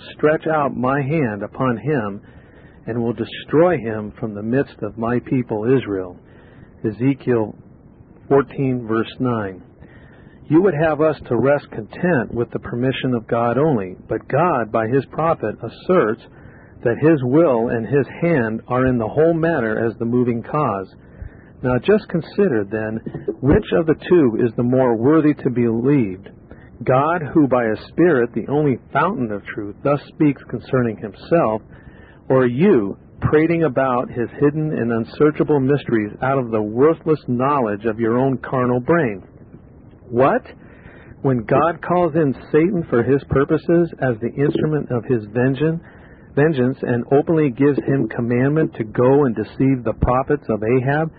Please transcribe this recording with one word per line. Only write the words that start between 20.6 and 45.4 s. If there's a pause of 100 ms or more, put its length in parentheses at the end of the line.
Now
just
consider,
then, (400)
which
of
the
two
is
the
more
worthy
to
be
believed? (560)
God, (120)
who
by
a (140)
spirit,
the
only (140)
fountain
of
truth,
thus
speaks
concerning
himself, (680)
or
you, (240)
prating
about
his (100)
hidden
and
unsearchable
mysteries
out
of
the
worthless
knowledge
of
your
own
carnal
brain? (880)
What? (800)
When
God
calls
in (200)
Satan
for
his
purposes
as
the
instrument
of
his
vengeance, (540)